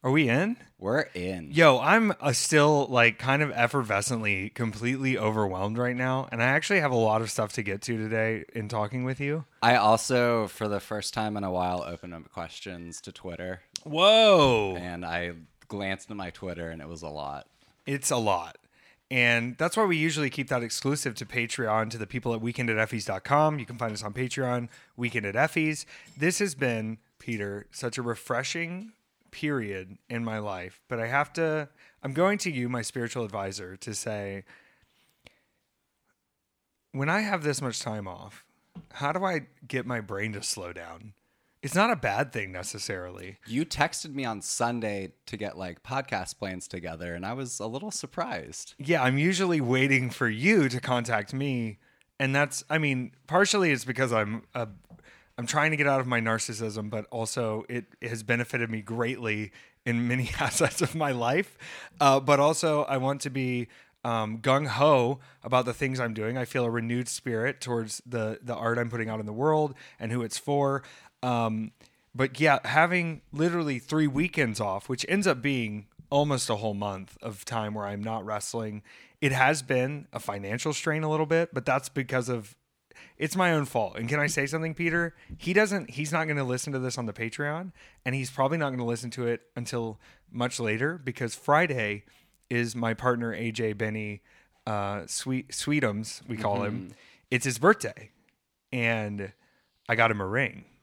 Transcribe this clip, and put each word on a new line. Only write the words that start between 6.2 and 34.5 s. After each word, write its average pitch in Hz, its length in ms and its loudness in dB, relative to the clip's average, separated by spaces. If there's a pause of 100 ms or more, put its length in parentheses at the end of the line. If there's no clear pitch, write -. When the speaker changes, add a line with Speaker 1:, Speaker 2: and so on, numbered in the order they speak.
Speaker 1:
and 117 100 -2
I 120 60 4
actually 156 320 4
have 147 120 2
a 127 40 2
lot 113 260 4
of 110 80 -4
stuff 107 240 -2
to - 80 -4
get 101 220 -4
to 117 140 -4
today 110 480 -2 (100)
in 110 120 -4
talking 110 360 -2
with 131 160 -4
you. 143 260 -4 (160)
Speaker 2:
I 120 140 8
also, 113 720 4
for 107 200 -4
the 101 120 0
first - 340 -6
time 107 240 -2
in 98 60 -4
a 92 80 -2
while, 90 320 0
opened 87 320 -10
up 76 160 -16
questions 85 680 -12
to 98 100 -14
Twitter. 90 500 -10 (220)
Speaker 1:
Whoa. 156 920 6
Speaker 2:
And 87 300 -6
I 87 280 -2 (340)
glanced 95 420 -6
at 107 80 -12
my 90 140 -8
Twitter, 85 400 -8
and 82 100 -10
it 71 60 -14
was 82 160 -12
a 80 60 -8
lot. 71 360 -8 (400)
Speaker 1:
It's 139 240 -2
a 135 80 2
lot. 98 400 0 (540)
And 120 480 4
that's 165 180 0
why 220 80 4
we 175 120 2
usually 151 340 0
keep 135 160 -6
that 123 160 0
exclusive 135 520 -2
to 117 120 -10
Patreon, 113 640 0
to 120 80 -8
the 107 80 -6
people 120 260 -2
at 113 80 -2
weekend 120 300 0
at 107 80 2
effies 110 260 0
dot 95 180 -4
com. 151 360 4
You 117 80 -8
can 120 100 -12
find 113 160 -2
us 104 100 -8
on 104 100 -6
Patreon, 123 540 -2 (300)
Weekend 117 300 -2
at 98 80 -4
Effie's. 156 500 2 (320)
This 170 220 2
has 190 160 0
been, 113 420 -2 (220)
Peter, 104 500 -6
such 123 300 -6
a - 20 -4
refreshing 165 920 -4 (380)
period 101 680 -4 (120)
in 117 160 -4
my 110 140 -4
life. 92 500 -8
But 123 100 -4
I 113 80 -2
have 139 260 2
to, 156 360 0 (340)
I'm 135 80 -4
going 185 280 4
to 180 120 -2
you, 123 160 -2
my 123 140 -2
spiritual 120 420 -4
advisor, 98 540 -6
to 110 160 -8
say, 101 500 -6 (2500)